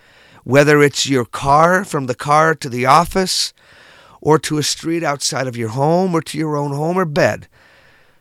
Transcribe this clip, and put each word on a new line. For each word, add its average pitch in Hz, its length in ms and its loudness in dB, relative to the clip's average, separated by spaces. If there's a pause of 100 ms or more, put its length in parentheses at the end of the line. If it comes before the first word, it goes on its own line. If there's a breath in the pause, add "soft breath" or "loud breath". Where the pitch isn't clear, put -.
(440 soft breath)
Whether 143 380 4
it's 139 260 0
your 127 180 0
car, 165 580 2
from 143 220 -6
the 120 100 -4
car 156 400 2
to - 140 -12
the 123 160 -4
office, 170 640 0 (720 loud breath)
or 147 180 2
to 151 200 -4
a 143 40 -2
street 165 400 -4
outside 139 440 -4
of 117 100 -10
your 113 120 -4
home, 165 440 0
or 160 80 0
to - 160 -10
your 156 180 -4
own 143 160 -4
home 160 260 -4
or 185 80 0
bed, 139 420 0 (720 soft breath)